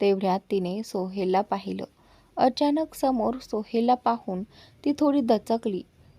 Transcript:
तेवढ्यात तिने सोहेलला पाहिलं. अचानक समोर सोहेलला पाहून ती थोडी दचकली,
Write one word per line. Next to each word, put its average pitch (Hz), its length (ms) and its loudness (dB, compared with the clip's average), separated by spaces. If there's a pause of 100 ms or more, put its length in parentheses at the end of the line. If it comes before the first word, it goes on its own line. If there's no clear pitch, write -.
तेवढ्यात 196 380 2 (120)
तिने 190 320 -2
सोहेलला 190 580 -2
पाहिलं. 196 420 -6 (540)
अचानक 294 560 2
समोर 254 440 0
सोहेलला 233 580 0
पाहून 233 480 -2 (420)
ती 285 140 2
थोडी 285 220 4
दचकली, 226 600 0 (380)